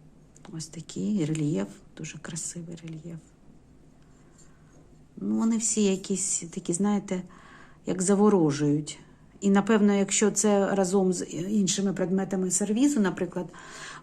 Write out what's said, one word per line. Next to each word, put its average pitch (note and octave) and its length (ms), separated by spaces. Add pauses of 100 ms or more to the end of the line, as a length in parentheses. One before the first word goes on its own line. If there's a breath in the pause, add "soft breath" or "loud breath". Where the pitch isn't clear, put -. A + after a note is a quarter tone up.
(520)
ось D#3+ 140
такий F#3+ 580
рельєф, D#3+ 440 (280)
дуже D#3 220
красивий E3+ 640
рельєф. E3 360 (2000 soft breath)
Ну, G#3 220
вони A3+ 180
всі G#3+ 280
якісь F#3+ 680
такі, F3 220
знаєте, G3 500 (640 loud breath)
як F3+ 160
заворожують. D#3+ 960 (420)
І, G3+ 100
напевно, G3+ 440
якщо G3 360
це G3+ 440
разом F#3+ 380
з - 180
іншими F#3+ 640
предметами F#3+ 580
сервізу, A3 500
наприклад, F3+ 460 (560 loud breath)